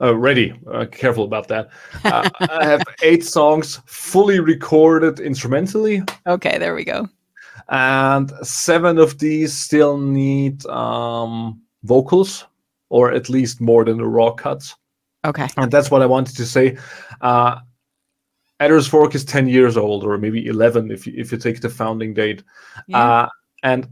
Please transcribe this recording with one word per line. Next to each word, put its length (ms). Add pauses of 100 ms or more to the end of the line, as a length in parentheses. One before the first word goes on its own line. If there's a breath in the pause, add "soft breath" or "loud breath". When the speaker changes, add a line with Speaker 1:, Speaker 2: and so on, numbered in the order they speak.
Speaker 1:
Uh, 120
ready. 380 (180)
Uh, 140
careful 400
about 240
that. 220 (340 loud breath)
Uh, 300
Speaker 2:
<laughs> 60
Speaker 1:
I 260
have 160 (200)
eight 220
songs 600
fully 520
recorded 800
instrumentally. 840 (240)
Speaker 2:
Okay, 320
there 160
we 100
go. 240 (600 loud breath)
Speaker 1:
And 600 (160)
seven 520
of 200
these 380
still 400
need, 680
um, 960 (240)
vocals, 640 (440)
or 220
at 180
least 300
more 240
than 120
the 100
raw 260
cuts. 440 (480)
Speaker 2:
Okay. 320
Speaker 1:
And 160
that's 180
what 120
I 40
wanted 300
to 100
say. 300 (460 loud breath)
Uh, 360 (1000)
Adder's 260
Fork 280
is 100
ten 240
years 280
old, 280
or 140
maybe 280
eleven 440
if 160
you, 100
if 160
you 60
take 220
the 100
founding 440
date. 280 (440 loud breath)
Speaker 2:
Yeah. 120 (240)
Speaker 1:
Uh, 60 (360)
and 280